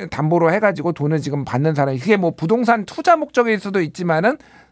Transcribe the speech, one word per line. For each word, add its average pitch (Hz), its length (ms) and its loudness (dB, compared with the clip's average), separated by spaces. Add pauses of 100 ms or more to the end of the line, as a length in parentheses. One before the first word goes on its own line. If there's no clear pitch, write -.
담보로 165 440 2
해가지고 175 400 0
돈을 151 260 -2
지금 143 240 -4
받는 143 320 0
사람이 139 240 0
그게 190 160 2
뭐 180 160 0
부동산 220 540 0
투자 339 300 2
목적일 233 440 0
수도 196 220 -2
있지만은 175 560 0 (340)